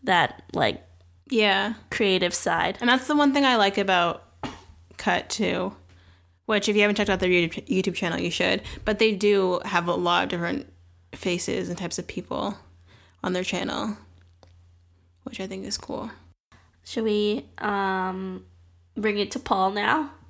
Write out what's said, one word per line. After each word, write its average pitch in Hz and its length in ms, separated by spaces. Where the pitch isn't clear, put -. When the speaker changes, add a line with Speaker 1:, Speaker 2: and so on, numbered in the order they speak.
Speaker 1:
that, 170 380
like, 139 280
Speaker 2:
Yeah. 208 460
Speaker 1:
creative 185 420
side. 170 480
Speaker 2:
And 240 80
that's 254 200
the 302 60
one 285 200
thing 285 100
I 254 120
like 202 200
about 180 480
Cut - 320
too, 185 460
which 208 200
if 208 100
you 208 40
haven't 208 160
checked 202 140
out 185 100
their 185 80
YouTube, 175 400
YouTube 185 260
channel, 170 240
you 175 120
should. 185 320
But 214 140
they 220 120
do 190 540
have 175 200
a 175 80
lot 175 300
of 180 60
different 180 420
faces - 560
and 170 80
types 170 200
of 175 80
people - 520
on 185 80
their 185 120
channel, 196 520
which - 160
I 190 60
think 190 180
is - 140
cool. - 320
Speaker 1:
Should 226 200
we, 208 420
um, 190 880
bring 208 220
it 202 120
to - 80
Paul 190 320
now? 247 400